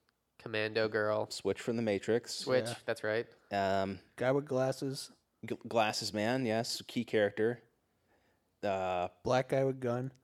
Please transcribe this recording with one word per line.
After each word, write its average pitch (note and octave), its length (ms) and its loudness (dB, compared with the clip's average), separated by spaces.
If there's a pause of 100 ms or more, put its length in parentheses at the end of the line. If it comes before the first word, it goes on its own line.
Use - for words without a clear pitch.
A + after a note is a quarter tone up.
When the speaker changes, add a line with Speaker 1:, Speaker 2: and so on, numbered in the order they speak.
(380)
Speaker 1:
commando A2 500 0
girl. G#2+ 420 2
Speaker 2:
Switch - 300 -2
from A#2 160 -2
the A#2 60 0
Matrix. A2 520 0
Speaker 1:
Switch, B2+ 320 0
Speaker 3:
Yeah. A2 80 -4 (120)
Speaker 1:
that's A2+ 180 -4
right. A2+ 220 0 (260)
Speaker 2:
Um, G2 480 2 (160)
Speaker 3:
Guy B2+ 160 0
with C#3+ 140 0
glasses. C3+ 640 -2 (360)
Speaker 2:
G-, E3+ 100 -4 (120)
glasses G#2+ 440 2
man, A#2 320 2
yes, A2+ 420 0
key A#2+ 180 -4
character. A2 580 2 (1000)
Uh, F#2 460 0 (140)
Speaker 3:
Black B2+ 280 2
guy C3+ 140 2
with C3+ 160 -2
gun. B2 320 -2 (120)